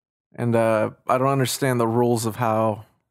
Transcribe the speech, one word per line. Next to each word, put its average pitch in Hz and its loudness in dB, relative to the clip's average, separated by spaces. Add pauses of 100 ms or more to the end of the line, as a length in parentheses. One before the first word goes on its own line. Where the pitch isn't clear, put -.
(360)
And, 120 -2
uh, 110 2 (160)
I 127 2
don't 131 0
understand 131 0
the 117 2
rules 120 0
of 104 -4
how 110 -2 (260)